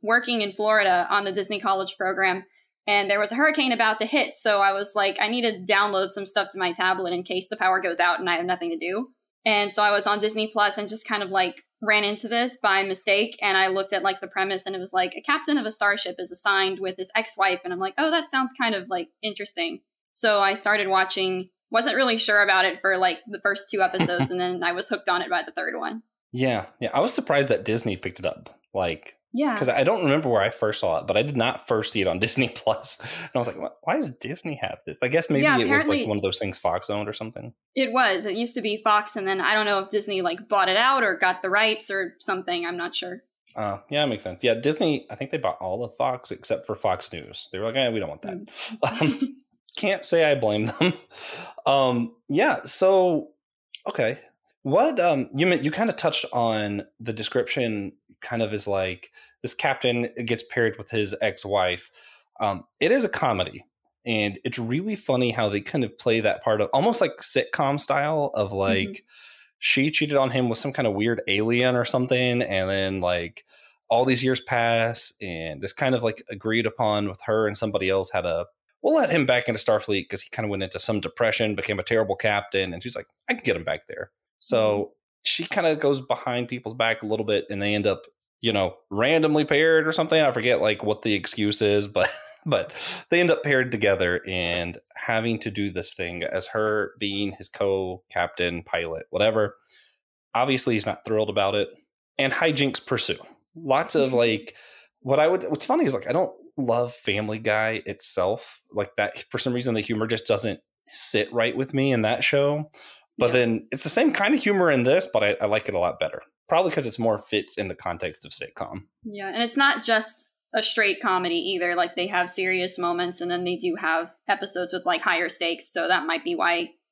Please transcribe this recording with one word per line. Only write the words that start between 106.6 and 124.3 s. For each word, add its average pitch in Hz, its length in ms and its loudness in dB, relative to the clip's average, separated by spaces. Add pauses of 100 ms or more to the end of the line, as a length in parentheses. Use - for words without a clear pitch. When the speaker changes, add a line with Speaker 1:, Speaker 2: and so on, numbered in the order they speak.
Speaker 2:
Family 107 440 -2
Guy 110 480 0
itself - 760 -4 (120)
like 101 240 -4
that. - 340 -4
For - 80 -4
some 127 140 0
reason, 123 220 -2
the 110 60 0
humor 110 260 -2
just 110 200 -2
doesn't 101 340 0 (280)
sit - 440 -2
right 117 240 0
with 131 180 -4
me 135 180 2
in 113 100 2
that 120 220 0
show. 143 460 0 (480)
But 123 100 4
Speaker 1:
Yeah. 120 40 2
Speaker 2:
then 117 400 2
it's 262 100 -4
the - 60 0
same 311 240 4
kind 208 220 2
of 302 80 2
humor 190 280 4
in 127 140 4
this, 113 280 6
but 107 120 4
I, 104 160 2
I 110 60 0
like 107 220 0
it 98 60 -4
a 90 40 2
lot 87 200 0
better. - 240 -4 (260)
Probably 175 240 4
'cause 135 140 0
it's 113 120 -4
more 113 200 2
fits - 400 -4
in 101 100 -2
the 87 60 -6
context 87 500 -8
of 78 80 -10
sitcom. - 540 -10 (180)
Speaker 1:
Yeah, 202 240 -10
and 220 140 -4
it's 240 140 -2
not 277 280 2
just 226 440 0 (260)
a 220 80 0
straight 208 400 0
comedy 180 340 0
either. 175 380 -2
Like, 175 200 0
they 180 120 -2
have 180 240 0
serious 185 480 -2
moments, 175 420 -2
and 175 100 -4
then 175 140 -2
they 175 120 -2
do 175 220 -2
have 165 360 -2 (140)
episodes 185 440 -2